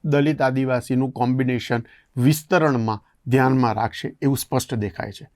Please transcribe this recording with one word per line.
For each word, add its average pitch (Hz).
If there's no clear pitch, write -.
દલિત 147
આદિવાસીનું 131
કોમ્બિનેશન 123
વિસ્તરણમાં 131
ધ્યાનમાં 131
રાખશે -
એવું 139
સ્પષ્ટ -
દેખાય 104
છે. -